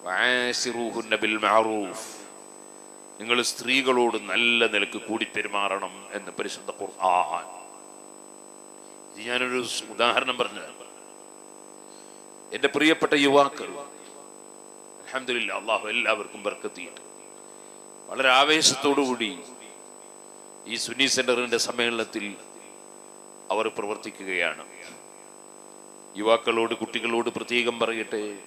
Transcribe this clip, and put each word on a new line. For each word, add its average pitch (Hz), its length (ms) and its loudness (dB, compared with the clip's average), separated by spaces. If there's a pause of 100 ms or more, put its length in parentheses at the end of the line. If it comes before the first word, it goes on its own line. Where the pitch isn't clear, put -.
"വആശിറൂഹുന്ന 117 1080 2
ബിൽ 107 300 2
മഅറൂഫ്", 107 600 4 (1120)
നിങ്ങൾ 117 220 2
സ്ത്രീകളോട് 123 760 2 (140)
നല്ല 117 420 4
നിലക്ക് 101 340 0
കൂടി 110 280 -2
പെരുമാറണം 98 760 -2
എന്ന് 98 200 -8
പരിശുദ്ധ 98 400 -8 (100)
ഖുർആൻ. 90 680 0 (1600)
ഇത് 104 160 -12
ഞാനൊരു 123 340 -2 (120)
സ്-, 113 200 -6
ഉദാഹരണം 120 440 2
പറഞ്ഞതാണ്. 104 480 -6 (1700)
എൻ്റെ 120 200 0
പ്രിയപ്പെട്ട 156 380 6
യുവാക്കൾ, 139 560 6 (1300)
അൽഹംദുലില്ലാ, 120 540 -4
അള്ളാഹു 104 380 0
എല്ലാവർക്കും 107 500 0
ബർക്കത്ത് 101 320 -6
ചെയ്യട്ടെ. 90 280 -14 (1040)
വളരെ 131 200 2
ആവേശത്തോടു 143 720 6
കൂടി 120 280 0 (1400)
ഈ 113 120 -2
സുന്നി 127 320 2
സെന്ററിന്റെ 123 500 2
സമ്മേളനത്തിൽ 117 600 -2 (1300)
അവർ 110 120 0 (120)
പ്രവർത്തിക്കുകയാണ്. 92 840 -6 (1600)
യുവാക്കളോട്, 113 600 2
കുട്ടികളോട് 117 540 -2
പ്രത്യേകം 117 460 0
പറയട്ടെ 110 420 -2 (240)